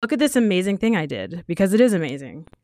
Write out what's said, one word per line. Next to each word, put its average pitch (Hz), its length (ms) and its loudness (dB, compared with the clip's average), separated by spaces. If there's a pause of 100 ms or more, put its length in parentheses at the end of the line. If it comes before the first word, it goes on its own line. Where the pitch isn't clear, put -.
"Look 226 100 -4
at 277 80 0
this - 160 2
amazing 196 440 2
thing 226 160 2
I 160 100 -2
did," 139 420 -10
because 185 260 0
it 220 60 4
is 240 140 6
amazing. 143 540 -6 (160)